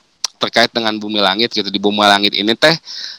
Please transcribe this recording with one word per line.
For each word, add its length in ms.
terkait 320
dengan 240
bumi 240
langit 320
gitu. 160
Di 80
bumi 240
langit 320
ini 200
teh 200